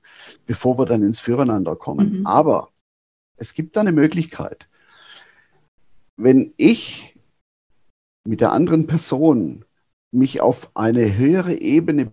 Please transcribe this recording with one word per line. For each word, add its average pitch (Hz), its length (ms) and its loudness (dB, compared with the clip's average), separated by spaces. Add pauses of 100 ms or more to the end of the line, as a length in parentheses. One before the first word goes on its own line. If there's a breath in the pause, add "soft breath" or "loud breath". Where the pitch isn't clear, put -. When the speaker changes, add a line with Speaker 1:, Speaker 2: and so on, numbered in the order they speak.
(480 soft breath)
Speaker 1:
bevor 123 320 -2
wir 131 60 2
dann 117 180 0
ins 107 160 0
Füreinander 117 560 -2
kommen. 185 440 -4
Speaker 2:
Mhm. 196 60 -6
Speaker 1:
Aber 127 440 2 (680)
es - 160 -14
gibt 160 220 -10
da 214 60 0
eine 202 100 2
Möglichkeit. - 760 -2 (1500 soft breath)
Wenn 131 400 4
ich - 580 0 (1080)
mit 110 180 -6
der 117 120 2
anderen 160 340 0
Person 135 800 0 (460)
mich 131 300 0
auf - 320 -2
eine 113 420 0
höhere 175 460 0
Ebene 147 520 0